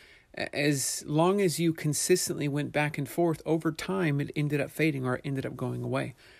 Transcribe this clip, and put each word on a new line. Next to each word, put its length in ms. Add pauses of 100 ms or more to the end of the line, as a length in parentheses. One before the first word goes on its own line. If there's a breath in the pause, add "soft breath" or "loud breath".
(380 loud breath)
A-, 180
as 500
long 360
as 180
you 140
consistently 760
went 240
back 260
and 120
forth, 360
over 260
time, 500
it 140
ended 260
up 100
fading 340
or 100
it 100
ended 200
up 120
going 260
away. 320 (240 loud breath)